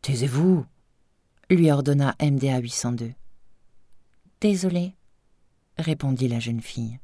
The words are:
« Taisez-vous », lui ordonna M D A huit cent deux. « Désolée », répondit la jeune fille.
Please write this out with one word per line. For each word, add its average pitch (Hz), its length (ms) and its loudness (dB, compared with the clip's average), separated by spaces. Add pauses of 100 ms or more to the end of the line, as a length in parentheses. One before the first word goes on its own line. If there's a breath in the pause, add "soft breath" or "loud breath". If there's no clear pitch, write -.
« - 0 -
Taisez-vous », 139 640 2 (840)
lui 170 200 6
ordonna 139 480 2
M 143 180 2
D 135 140 0
A 127 80 0
huit 120 120 -6
cent - 200 -4
deux. « 117 220 -6 (1300)
Désolée », 185 560 0 (800)
répondit 143 480 -2
la 117 140 -2
jeune 117 200 -4
fille. 117 440 -8